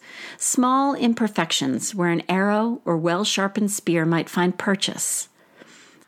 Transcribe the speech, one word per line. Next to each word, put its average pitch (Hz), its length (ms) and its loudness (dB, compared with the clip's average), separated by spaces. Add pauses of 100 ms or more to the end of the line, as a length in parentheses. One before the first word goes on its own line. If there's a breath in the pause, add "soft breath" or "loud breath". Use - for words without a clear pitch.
(380 loud breath)
small 269 560 2
imperfections 208 1000 0
where 175 160 2
an 170 180 0
arrow 208 560 0
or 170 100 0
well-sharpened 196 760 0
spear 165 340 0
might 165 240 2
find 180 300 0
purchase. - 680 -2 (800 loud breath)